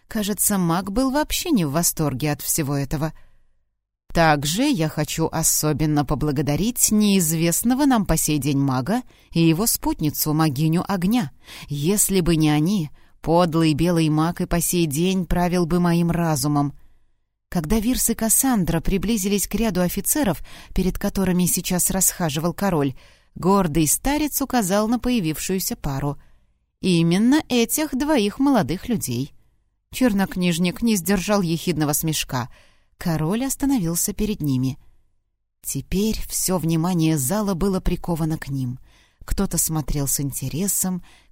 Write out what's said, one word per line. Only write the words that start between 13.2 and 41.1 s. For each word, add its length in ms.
подлый 540
белый 340
маг 320
и 60
по 140
сей 260
день 400
правил 400
бы 120
моим 320
разумом». 640
Когда 300
Вирс 300
и 40
Кассандра 640
приблизились 680
к 80
ряду 240
офицеров, 600
перед 260
которыми 480
сейчас 440
расхаживал 640
король, 400
гордый 540
старец 520
указал 460
на 140
появившуюся 760
пару. 420
Именно 680
этих 480
двоих 420
молодых 500
людей. 460
Чернокнижник 880
не 140
сдержал 480
ехидного 500
смешка. 560
Король 440
остановился 680
перед 280
ними. 380
Теперь 640
все 300
внимание 600
зала 360
было 260
приковано 580
к 100
ним. 300
Кто-то 340
смотрел 480
с 140
интересом, 800